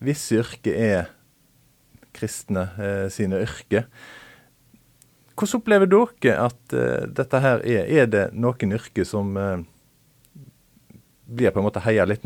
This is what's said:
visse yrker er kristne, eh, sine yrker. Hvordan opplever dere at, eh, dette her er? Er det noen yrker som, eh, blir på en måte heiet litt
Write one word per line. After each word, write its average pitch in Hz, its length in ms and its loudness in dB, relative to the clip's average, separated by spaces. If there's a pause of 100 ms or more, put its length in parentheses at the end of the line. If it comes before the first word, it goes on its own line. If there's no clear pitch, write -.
visse 127 360 0
yrker - 340 -6
er 101 340 0 (1080)
kristne, 98 520 -6 (120)
eh, 98 320 -4
sine 95 320 -2
yrker. - 420 -2 (1500)
Hvordan 220 240 -2
opplever 202 260 4
dere 185 480 4 (120)
at, 120 120 -6 (140)
eh, 62 340 -2
dette 135 340 -2
her 131 200 2
er? 107 260 0
Er 135 200 4
det 104 260 2
noen 117 400 -2
yrker 104 340 -4
som, 101 300 -4
eh, 98 260 -4 (1700)
blir 117 220 2
på - 80 -2
en 101 120 0
måte 95 120 -6
heiet 107 260 2
litt 107 180 -2